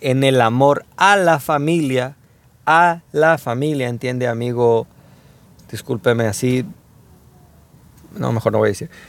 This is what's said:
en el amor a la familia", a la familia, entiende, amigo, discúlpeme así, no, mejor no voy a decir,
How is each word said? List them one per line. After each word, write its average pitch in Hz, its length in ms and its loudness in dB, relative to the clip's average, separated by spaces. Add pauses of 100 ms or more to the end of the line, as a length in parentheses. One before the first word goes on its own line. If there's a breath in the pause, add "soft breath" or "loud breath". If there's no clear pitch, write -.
en 135 220 0
el 131 180 4
amor 127 440 2 (120)
a 196 180 4
la 170 240 2
familia", 143 760 -2 (500 soft breath)
a 170 360 4 (100)
la 156 260 2
familia, 135 500 -4
entiende, 123 400 -4
amigo, 117 600 0 (840 soft breath)
discúlpeme 117 540 -2
así, 127 400 -2 (1500)
no, 127 140 -4
mejor 113 200 -2
no 107 60 -2
voy 107 100 2
a 104 40 0
decir, - 180 -12 (180 loud breath)